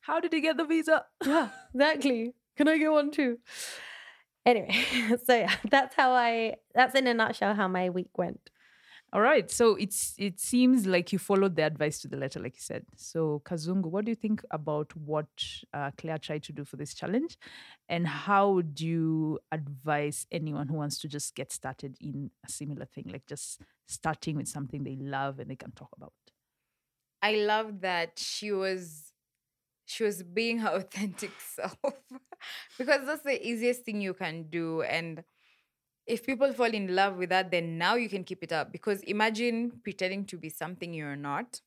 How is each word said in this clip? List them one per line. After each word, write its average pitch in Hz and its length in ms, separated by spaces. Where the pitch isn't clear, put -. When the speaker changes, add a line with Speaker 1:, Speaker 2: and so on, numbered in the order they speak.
Speaker 1:
How 320 200
did 320 100
he 320 80
get 311 160
the 320 80
visa? 311 420
Speaker 2:
Yeah, 294 240
exactly. 269 580
Can 294 140
I 320 80
go 311 200
on 294 140
too? 247 280
Anyway, 226 260
<laughs> 240 540
so 247 100
yeah, 202 180
that's 269 260
how 262 160
I, 233 440
that's 247 220
in 262 120
a 240 60
nutshell 214 420
how 202 120
my 185 220
week 180 280
went. - 320
Speaker 1:
All 202 100
right. 247 300
So 226 240
it's, - 420
it 190 220
seems 254 460
like 180 260
you 196 80
followed 196 360
the 156 80
advice 151 380
to 143 60
the - 80
letter, 135 240
like - 160
you - 60
said. - 240
So 151 480
Kazungu, 175 440
what 196 180
do 233 60
you 226 40
think 214 360
about 151 440
what, 151 320
uh, 143 240
Claire 160 220
tried 151 240
to 151 100
do 147 100
for - 140
this 147 160
challenge? 262 440
And 170 180
how 196 440
would 165 280
you 160 600
advise 147 800
anyone 151 360
who 151 80
wants 147 240
to - 80
just 147 280
get 135 160
started 135 480
in 143 300
a - 40
similar 147 340
thing, - 260
like - 140
just - 360
starting 156 500
with 135 100
something 139 360
they 135 120
love 139 440
and 147 100
they 135 60
can 131 160
talk - 260
about? - 160
Speaker 3:
I 214 120
love 214 480
that 175 380
she - 320
was, 185 600
she - 180
was 202 200
being 226 360
her 214 100
<laughs> 160 60
authentic 196 640
self, - 360
because 269 280
that's 294 180
the 277 220
easiest 240 380
thing 208 180
you 190 120
can 165 300
do. 160 400
And 165 400
if 226 180
people 269 280
fall 233 200
in 190 220
love 196 220
with 180 120
that, 185 220
then 170 260
now 180 180
you 233 140
can 190 140
keep 185 200
it 165 80
up. 151 200
Because 196 320
imagine 226 800
pretending 190 420
to 185 120
be 160 120
something 170 440
you're 147 240
not 143 500